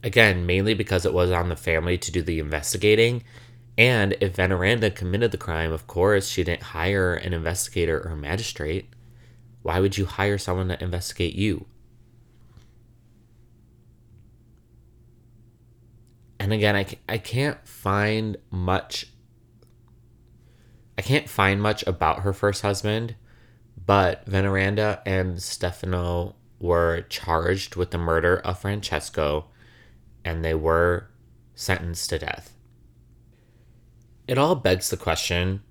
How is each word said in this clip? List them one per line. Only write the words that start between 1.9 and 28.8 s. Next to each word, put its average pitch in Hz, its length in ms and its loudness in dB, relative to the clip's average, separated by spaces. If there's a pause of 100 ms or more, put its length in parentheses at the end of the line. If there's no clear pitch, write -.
to - 140 -8
do 87 100 0
the 80 160 -2
investigating. 104 840 2 (520)
And 113 440 4
if 92 160 -2
Veneranda 95 560 2
committed 101 400 0
the - 60 -6
crime, 80 340 -4
of 80 160 -8
course, 98 400 2
she 92 160 -2
didn't 85 180 -2
hire 90 520 0
an 90 180 -4
investigator 82 680 -2
or 82 120 -8
a 78 40 -6
magistrate. 78 760 -6 (680)
Why 82 180 0
would 98 180 2
you 95 80 0
hire 101 320 -2
someone 92 300 -4
to 90 120 -6
investigate 87 540 -4
you? 101 320 -2 (4000)
And 101 140 2
again, 104 240 4
I 98 80 2
ca-, - 240 -12
I 113 100 -2
can't 135 480 -2
find 104 680 0 (160)
much, 90 560 -2 (1900)
I 107 60 -6
can't 143 260 0
find 98 320 2
much 104 280 0
about 82 320 0
her 98 120 -2
first 101 300 0
husband, 107 540 -2 (680)
but 98 420 4
Veneranda 98 800 0
and 92 380 -2
Stefano 87 960 -4 (240)
were 85 480 2
charged 85 680 -2
with 90 160 -4
the 87 80 -4
murder 85 380 2
of - 240 -6
Francesco, 78 840 -4 (800)